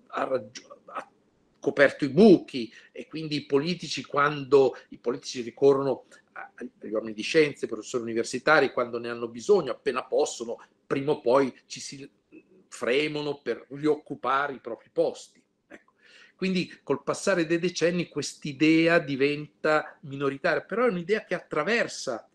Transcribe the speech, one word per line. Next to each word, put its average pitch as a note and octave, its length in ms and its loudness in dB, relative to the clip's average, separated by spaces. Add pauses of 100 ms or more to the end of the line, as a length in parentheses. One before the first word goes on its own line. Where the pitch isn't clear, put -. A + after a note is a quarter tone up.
ha - 160 -6
raggi-, - 420 -6 (200)
ha - 220 -14 (520)
coperto C#3+ 460 2
i C3+ 40 -2
buchi, C#3+ 640 6 (180)
e - 160 -16
quindi D3+ 280 -8
i C3 100 -6
politici, D3 580 -2
quando C#3 720 2 (140)
i - 80 -18
politici C3 440 -6
ricorrono C3+ 640 2 (260)
a, - 240 -16
agli - 360 -16
uomini A2 220 -4
di G#2+ 80 -8
scienze, D3 440 2
ai - 60 -8
professori A2+ 320 -6
universitari, A#2+ 680 2
quando A#2+ 260 -4
ne A#2 120 -8
hanno A#2+ 180 -8
bisogno, B2+ 440 2
appena - 320 -4
possono, A#2 560 -4 (280)
prima C#3 240 -2
o D3+ 100 -4
poi C3 320 4 (140)
ci - 120 -14
si C#3 300 -16 (580)
fremono D3 760 -2
per A2+ 280 -6
rioccupare C#3+ 840 -2
i A#2 60 -14
propri - 320 -12
posti. - 500 -4 (260)
Ecco. - 260 -20 (420)
Quindi F#3 360 -2 (120)
col C#3 200 -2
passare E3+ 420 0
dei E3 120 0
decenni F3+ 520 -2
quest'idea D#3+ 920 2
diventa D3 1040 -2
minoritaria, C#3 600 -2
però A3+ 240 -2
è A#3+ 40 2
un'idea F#3 340 -2
che - 100 -8
attraversa E3 1000 -4